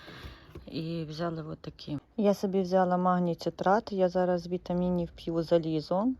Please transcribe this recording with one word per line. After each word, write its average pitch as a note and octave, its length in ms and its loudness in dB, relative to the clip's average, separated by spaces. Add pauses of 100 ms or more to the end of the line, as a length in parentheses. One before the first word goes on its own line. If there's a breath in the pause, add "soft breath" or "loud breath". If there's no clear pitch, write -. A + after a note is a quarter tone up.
(640 loud breath)
І E3 440 -8
взяли D#3+ 340 -6
от D#3 160 -10
такі. - 400 -10 (180)
Я G3+ 160 6
собі G3 280 0
взяла F3+ 360 4
магній F3+ 380 2
цитрат. G3 560 0
Я F#3 180 2
зараз F3+ 320 2
з E3+ 60 -12
вітамінів F3+ 640 -2
п'ю E3 320 -4
залізо. D#3+ 640 0 (120)